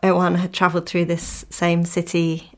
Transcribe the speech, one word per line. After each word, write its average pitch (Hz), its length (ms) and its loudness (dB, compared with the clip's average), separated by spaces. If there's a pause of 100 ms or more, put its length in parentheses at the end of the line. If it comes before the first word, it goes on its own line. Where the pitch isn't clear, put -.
Ewan 180 320 2
had 180 180 -2
travelled 175 320 0
through 175 200 0
this - 440 -4
same 170 360 0
city, 170 720 -2